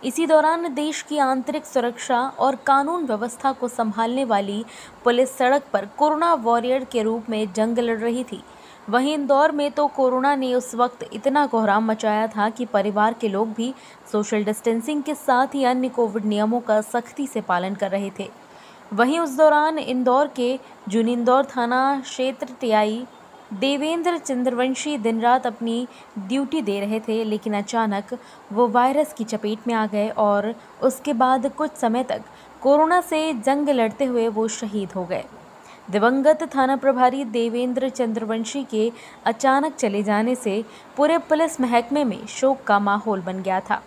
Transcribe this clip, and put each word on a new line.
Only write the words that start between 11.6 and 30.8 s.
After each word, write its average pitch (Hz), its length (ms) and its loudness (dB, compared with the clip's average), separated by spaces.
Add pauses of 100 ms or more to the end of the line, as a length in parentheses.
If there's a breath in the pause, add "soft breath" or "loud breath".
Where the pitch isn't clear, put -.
मचाया 220 420 0
था 214 240 -2
कि 240 140 -6
परिवार 208 480 2
के 226 160 -4
लोग 208 240 -2
भी 240 220 -4 (380 loud breath)
सोशल 208 320 0
डिस्टेंसिंग 233 580 -2
के 302 120 -4
साथ 262 400 2
ही 277 100 0
अन्य 254 240 2
कोविड 226 360 -2
नियमों 214 360 2
का 214 200 2
सख्ती 240 460 -6
से 233 140 -6
पालन 190 340 -2
कर 196 160 -4
रहे 196 280 -4
थे। 196 120 -10 (600 loud breath)
वहीं 254 260 2
उस 294 180 -2
दौरान 311 420 4
इंदौर 254 480 2
के 254 320 -2 (300 loud breath)
जूनी 226 240 0
इंदौर 247 320 2
थाना 262 560 0
क्षेत्र 262 480 -6 (120)
टीआई 220 460 0 (460)
देवेंद्र 302 680 0
चंद्रवंशी 254 800 -2
दिन 226 220 0
रात 254 260 2
अपनी 233 420 -4 (300 loud breath)
ड्यूटी 269 440 -2
दे 202 180 -2
रहे 214 200 -2
थे, 220 240 -2
लेकिन 214 300 -4
अचानक 208 640 -2 (340 loud breath)
वो 233 160 4
वायरस 269 440 2
की 226 120 -6
चपेट 214 420 -4
में 233 80 -2
आ 220 120 0
गए 208 220 -2
और 208 460 0 (280 loud breath)